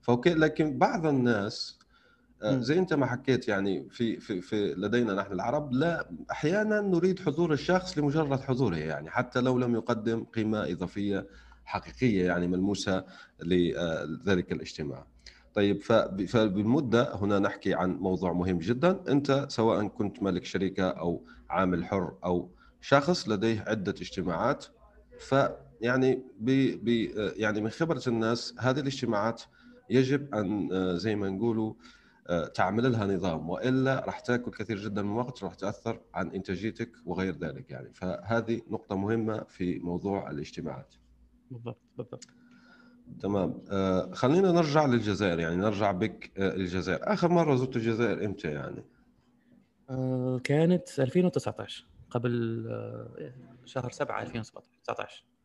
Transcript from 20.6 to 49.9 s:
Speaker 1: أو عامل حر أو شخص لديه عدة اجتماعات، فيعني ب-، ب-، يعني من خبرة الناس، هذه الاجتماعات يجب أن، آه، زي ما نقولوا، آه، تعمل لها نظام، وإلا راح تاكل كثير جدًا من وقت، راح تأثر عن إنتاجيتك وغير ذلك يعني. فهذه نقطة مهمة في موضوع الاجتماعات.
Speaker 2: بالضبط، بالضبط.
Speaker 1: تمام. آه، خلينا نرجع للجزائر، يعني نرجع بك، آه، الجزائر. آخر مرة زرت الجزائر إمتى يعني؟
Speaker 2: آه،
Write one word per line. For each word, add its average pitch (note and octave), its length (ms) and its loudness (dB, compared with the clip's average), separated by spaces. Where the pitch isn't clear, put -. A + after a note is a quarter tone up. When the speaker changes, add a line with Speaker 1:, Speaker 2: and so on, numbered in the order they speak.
Speaker 1:
أو E2 340 -4
عامل F2+ 360 2
حر F#2+ 400 -2
أو F2+ 240 -2
شخص C#3+ 480 2
لديه G#2+ 380 0
عدة G2+ 240 -2
اجتماعات، F#2 760 -2
فيعني C3 1040 0
ب-، A2 460 2
ب-، A2+ 260 2
يعني G#2+ 240 0
من A2 80 -2
خبرة D#3+ 380 -2
الناس، A#2 520 0
هذه C3 200 2
الاجتماعات A#2 600 -2
يجب C3+ 460 2
أن، G#2 360 -2
آه، F#2 240 0
زي G2+ 200 -2
ما G2 140 -2
نقولوا، A2 440 -2
آه، E2+ 200 0
تعمل A2 440 2
لها A2 160 2
نظام، E2+ 420 -2
وإلا C3 560 0
راح - 140 -6
تاكل A#2+ 320 -2
كثير G#2+ 260 -6
جدًا G#2 240 -4
من G2+ 100 -2
وقت، B2 320 -4
راح F2+ 100 -6
تأثر A2 460 -6
عن F#2 180 -4
إنتاجيتك G2 600 -6
وغير F2+ 320 -2
ذلك C#2+ 340 -8
يعني. B1+ 220 -14
فهذه A2+ 760 -2
نقطة G#2 260 -6
مهمة A2 480 -2
في - 360 -4
موضوع F2 520 -4
الاجتماعات. C#2+ 640 -10
Speaker 2:
بالضبط، A#2 300 -12
بالضبط. - 300 -14
Speaker 1:
تمام. G2 420 -2
آه، F#2+ 420 2
خلينا F3 380 6
نرجع D#3 340 4
للجزائر، G#2 540 2
يعني E2 160 0
نرجع G2+ 360 2
بك، - 460 -4
آه، F#2+ 180 0
الجزائر. F2+ 440 0
آخر F3 160 2
مرة E3 260 4
زرت B2+ 200 -2
الجزائر A2+ 500 0
إمتى F#2+ 220 -4
يعني؟ C#2 360 -6
Speaker 2:
آه، B2+ 540 -2